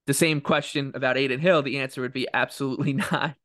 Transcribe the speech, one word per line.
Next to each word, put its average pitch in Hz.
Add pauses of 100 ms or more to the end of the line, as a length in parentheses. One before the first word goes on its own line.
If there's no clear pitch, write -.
The 139
same 156
question 143
about 127
Adin 135
Hill, 165
the 139
answer 131
would 127
be 127
absolutely 131
<laughs> 185
not. 156